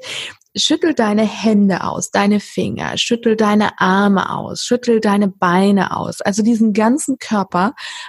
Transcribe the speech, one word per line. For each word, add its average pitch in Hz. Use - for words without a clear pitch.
schüttel 320
deine 214
Hände 202
aus, -
deine 202
Finger, -
schüttel 233
deine 208
Arme 196
aus, -
schüttel 240
deine 208
Beine 190
aus. -
Also 208
diesen 220
ganzen 240
Körper 196